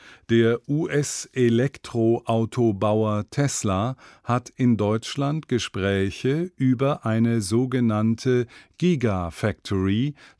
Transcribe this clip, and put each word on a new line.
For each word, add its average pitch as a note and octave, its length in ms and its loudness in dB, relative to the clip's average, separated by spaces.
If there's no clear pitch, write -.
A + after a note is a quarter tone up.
Der A#2 400 4
U-S-Elektroautobauer A2+ 2500 0
Tesla A#2+ 680 -2
hat A#2+ 260 -2
in B2 260 2
Deutschland C#3 720 -2
Gespräche G#2 1080 -2
über C3 500 0
eine A2+ 340 2
sogenannte A#2 1040 0
Gigafactory G#2 1400 0